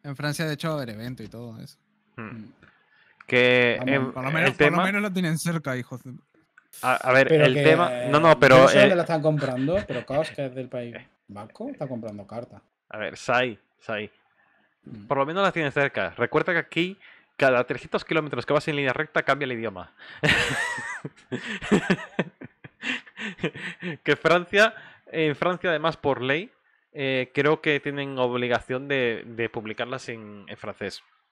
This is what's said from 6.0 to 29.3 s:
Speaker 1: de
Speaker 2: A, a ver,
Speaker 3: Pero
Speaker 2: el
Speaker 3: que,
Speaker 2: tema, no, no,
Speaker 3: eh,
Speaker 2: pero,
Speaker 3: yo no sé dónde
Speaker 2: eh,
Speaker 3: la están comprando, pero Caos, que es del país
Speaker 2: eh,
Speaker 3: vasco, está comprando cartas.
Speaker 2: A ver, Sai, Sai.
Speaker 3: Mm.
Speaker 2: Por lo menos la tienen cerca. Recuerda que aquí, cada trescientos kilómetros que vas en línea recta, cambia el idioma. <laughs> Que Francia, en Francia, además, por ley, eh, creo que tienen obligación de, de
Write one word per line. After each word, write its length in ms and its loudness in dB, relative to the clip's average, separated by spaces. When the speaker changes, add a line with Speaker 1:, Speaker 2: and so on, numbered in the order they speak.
Speaker 1:
de 80 -16
Speaker 2:
A, 140 2
a 180 0
ver, 120 6
Speaker 3:
Pero 200 6
Speaker 2:
el 80 4
Speaker 3:
que, 80 2
Speaker 2:
tema, 280 6
no, 100 4
no, 120 8
Speaker 3:
eh, 60 8
Speaker 2:
pero, 180 10
Speaker 3:
yo 80 12
no 40 10
sé 120 6
dónde 120 8
Speaker 2:
eh, 40 4
Speaker 3:
la 80 2
están 180 0
comprando, 680 0
pero 160 -6
Caos, 260 -2
que 140 -8
es 100 -10
del 140 -10
país 260 -10
Speaker 2:
eh, 140 -18
Speaker 3:
vasco, 420 -14
está 180 -10
comprando 380 -10
cartas. 340 -14
Speaker 2:
A 80 -12
ver, 180 -8
Sai, 420 0
Sai. 300 -8
Speaker 3:
Mm. 220 -18
Speaker 2:
Por 100 -2
lo 80 0
menos 180 -2
la 100 2
tienen 200 -2
cerca. 380 0
Recuerda 420 -2
que 60 0
aquí, 400 -4
cada 260 4
trescientos 400 -6
kilómetros 400 -4
que 80 -2
vas 160 0
en 80 -4
línea 160 -2
recta, 300 -4
cambia 240 0
el 60 -6
idioma. 380 -8
<laughs> 3750 -6
Que 120 4
Francia, 580 2
en 280 -2
Francia, 360 -2
además, 260 -2
por 240 -2
ley, 300 -2
eh, 380 -2
creo 260 2
que 200 0
tienen 400 -6
obligación 680 -2
de, 400 -2
de 220 -4